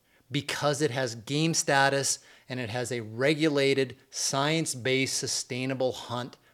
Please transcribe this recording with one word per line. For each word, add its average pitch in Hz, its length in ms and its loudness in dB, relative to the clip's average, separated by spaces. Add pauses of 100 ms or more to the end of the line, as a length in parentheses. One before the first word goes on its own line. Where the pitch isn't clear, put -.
(300)
because 143 540 -2
it 135 80 2
has 123 240 -2
game 147 400 0
status 139 640 2 (280)
and 127 120 -6
it 117 100 -6
has 123 220 -4
a 120 100 -4
regulated, 139 960 2 (160)
science-based, 135 1040 0
sustainable 127 760 -2
hunt - 440 -8 (160)